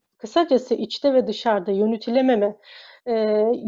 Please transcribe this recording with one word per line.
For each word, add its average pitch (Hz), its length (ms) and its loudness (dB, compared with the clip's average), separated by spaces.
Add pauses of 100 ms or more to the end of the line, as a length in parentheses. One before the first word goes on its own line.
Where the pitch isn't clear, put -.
(180)
kısacası 262 560 0
içte 240 400 -2
ve 247 120 2
dışarıda 208 440 -2
yönetilememe, 220 840 0 (500)
e, 247 60 -4 (560)